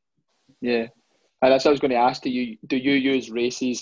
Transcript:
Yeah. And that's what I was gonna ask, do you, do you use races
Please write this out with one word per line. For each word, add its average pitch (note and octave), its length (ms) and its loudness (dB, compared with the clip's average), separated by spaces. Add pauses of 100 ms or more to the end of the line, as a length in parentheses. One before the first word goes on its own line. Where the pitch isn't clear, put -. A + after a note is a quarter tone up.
(600)
Yeah. A#2+ 260 0 (540)
And C3 100 6
that's C3+ 140 4
what D#3 40 4
I - 20 6
was C#3 80 2
gonna C3 160 0
ask, B2 260 0
do C#3+ 80 -6
you, B2 280 -6 (100)
do C3+ 100 -2
you C3+ 160 0
use C3 380 0
races A#2+ 500 -4